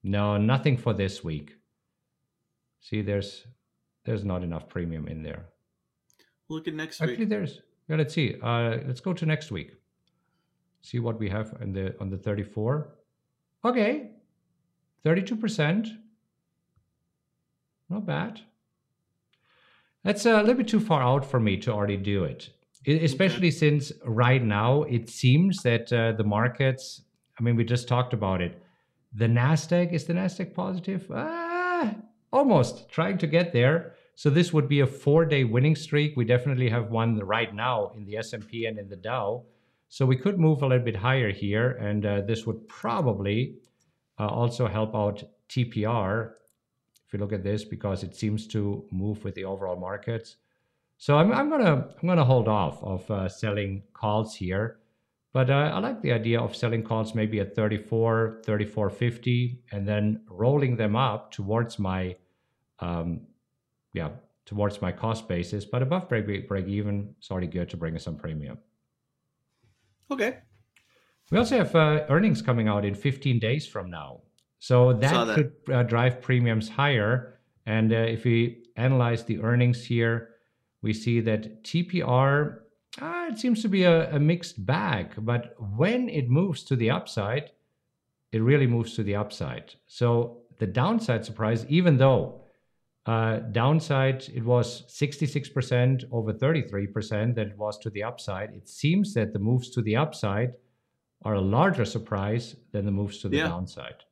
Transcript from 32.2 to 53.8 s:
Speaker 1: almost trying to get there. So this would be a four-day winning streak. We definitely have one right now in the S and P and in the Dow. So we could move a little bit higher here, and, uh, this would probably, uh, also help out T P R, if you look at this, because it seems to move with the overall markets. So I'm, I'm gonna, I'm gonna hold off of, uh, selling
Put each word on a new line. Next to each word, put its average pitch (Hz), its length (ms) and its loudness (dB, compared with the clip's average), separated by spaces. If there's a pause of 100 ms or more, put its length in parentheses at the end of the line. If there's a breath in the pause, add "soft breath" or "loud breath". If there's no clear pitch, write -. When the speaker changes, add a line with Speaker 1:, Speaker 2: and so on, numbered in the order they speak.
Speaker 1:
almost 233 580 2
trying 180 300 -2
to 165 80 -2
get 170 260 2
there. 139 420 2 (200 loud breath)
So - 140 0
this 165 240 4
would 147 140 4
be 143 140 4
a 127 60 6
four-day 151 580 4
winning 127 300 4
streak. 147 400 0
We 120 100 0
definitely 123 440 2
have 113 220 -2
one 113 280 0
right 107 340 -2
now 110 420 -2
in 104 100 -14
the 104 120 -8
S 113 160 -8
and 107 140 -12
P 113 180 -6
and 110 120 -6
in 98 120 -12
the 101 60 -14
Dow. 110 480 -6 (460 soft breath)
So - 160 0
we 127 120 4
could 196 220 0
move 156 240 4
a 135 40 2
little 127 160 4
bit 113 120 -2
higher 120 360 0
here, 107 420 0
and, 104 320 -2
uh, 101 160 0
this 110 240 -4
would - 220 -6
probably, 117 880 -2 (600)
uh, 107 100 -2
also 120 400 0
help 110 280 -2
out 104 280 -2 (240)
T 123 160 -2
P 110 220 -2
R, 113 500 -2 (720)
if - 80 -12
you 101 60 -6
look 104 140 -4
at 95 100 -6
this, 104 200 -2
because 95 400 -6
it 90 120 -12
seems 107 320 -4
to 101 440 -4
move 101 320 -4
with 98 120 -8
the 95 100 -10
overall 95 340 -6
markets. 104 580 -8 (600)
So 147 200 2
I'm, 185 140 6
I'm 277 180 0
gonna, 196 380 2 (140)
I'm 165 60 -2
gonna 170 180 4
hold 123 220 4
off 98 360 0
of, 95 280 -8
uh, 95 180 -2
selling 101 540 -4 (100)